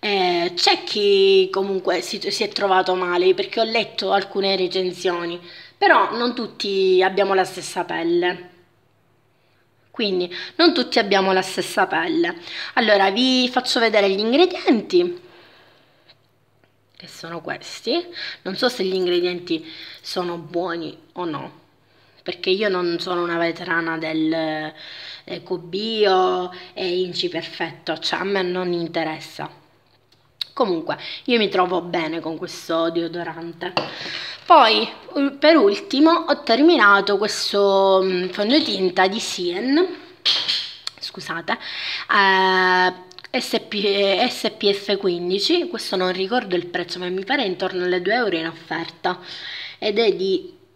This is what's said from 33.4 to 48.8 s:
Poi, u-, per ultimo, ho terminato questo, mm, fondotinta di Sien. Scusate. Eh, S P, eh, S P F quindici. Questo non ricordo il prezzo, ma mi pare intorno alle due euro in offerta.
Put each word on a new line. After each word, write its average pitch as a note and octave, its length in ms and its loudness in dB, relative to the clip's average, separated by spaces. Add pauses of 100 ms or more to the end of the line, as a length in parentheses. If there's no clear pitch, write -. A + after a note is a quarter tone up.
Poi, A3+ 420 6 (260)
u-, C#4 220 0
per D#4+ 200 6
ultimo, C4+ 560 4
ho D#4+ 320 0
terminato G#3 760 6
questo, G3 840 4
mm, F#3 240 0
fondotinta G3+ 800 2
di G#3 100 -2
Sien. G#3+ 640 0 (1160)
Scusate. E3+ 580 -6 (500)
Eh, F#3 1300 2
S A3+ 260 -2
P, - 80 -10 (100)
eh, G3+ 460 2
S A3 260 -4
P G3+ 160 2
F G3 240 -2
quindici. G3 680 0
Questo A3 300 -6
non F#3 160 0
ricordo F#3+ 420 -2
il F3 120 -2
prezzo, F3 340 -8
ma F3+ 80 -6
mi F#3 160 -4
pare - 180 -2
intorno F#3 400 -4
alle F3+ 180 0
due G3 140 0
euro A3 220 0
in D#3+ 100 -4
offerta. E3 720 -8 (600)